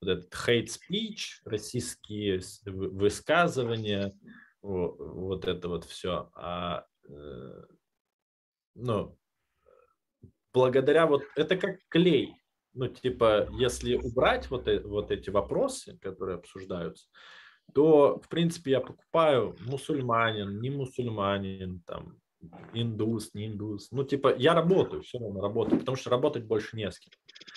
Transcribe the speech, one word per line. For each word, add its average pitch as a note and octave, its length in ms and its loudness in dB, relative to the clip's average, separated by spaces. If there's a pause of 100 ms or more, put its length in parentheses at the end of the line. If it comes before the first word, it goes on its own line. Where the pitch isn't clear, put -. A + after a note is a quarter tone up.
вот F#2 100 -2
этот F2 240 -4
hate A#2+ 320 2
speech, - 800 -8
расистские G#2 960 -4
с-, - 240 -16
вы-, F#2+ 260 -6
высказывания, G#2+ 1200 0 (480)
во-, F#2 360 -2
вот F2 480 -8
это F2 220 -4
вот E2 160 -6
все. - 500 -6
А, F2 500 -6 (240)
э, C2+ 540 -16 (1120)
ну, A2 440 -4 (1300)
благодаря C3 540 6
вот, C#3 160 4 (140)
это D#3+ 200 2
как G3 220 -4 (100)
клей. E3 460 4 (400)
Ну, B2+ 140 -4
типа, A2+ 600 2 (100)
если A#2+ 360 0
убрать D3+ 560 0
вот A#2+ 180 -4
э-, G2+ 120 2
вот G#2 300 -4
эти G2 200 -4
вопросы, C3 680 -2
которые F#2 380 -8
обсуждаются, F2+ 720 -10 (640)
то, D3 440 8
в - 100 -18
принципе, E3 440 0
я B2+ 80 4
покупаю C3 800 2
мусульманин, A2+ 1000 -2
не B2+ 100 -4
мусульманин, G2+ 1160 -4
там, - 320 -12 (540)
индус, A2 600 -2
не G#2 140 -8
индус. G#2 420 -8
Ну, C3+ 140 -2
типа, C#3 320 4
я D3 180 6
работаю, E3 480 2
все - 160 -10
равно G2+ 220 -8
работаю, A2 400 0
потому C3 160 -2
что - 140 -8
работать B2+ 340 2
больше A2 320 -2
не G2+ 140 -4
с - 80 -12
кем. - 140 -20 (440)